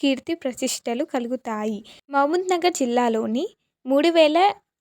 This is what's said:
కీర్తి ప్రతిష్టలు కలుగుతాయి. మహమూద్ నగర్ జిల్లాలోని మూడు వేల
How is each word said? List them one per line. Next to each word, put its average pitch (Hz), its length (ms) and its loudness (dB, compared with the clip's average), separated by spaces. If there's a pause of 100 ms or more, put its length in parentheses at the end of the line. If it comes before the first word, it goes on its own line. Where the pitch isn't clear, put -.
కీర్తి 277 340 -2
ప్రతిష్టలు 254 680 -6
కలుగుతాయి. 226 800 -6 (260)
మహమూద్ 294 420 0
నగర్ 349 200 2
జిల్లాలోని 240 760 0 (380)
మూడు 277 220 4
వేల 320 300 4 (420)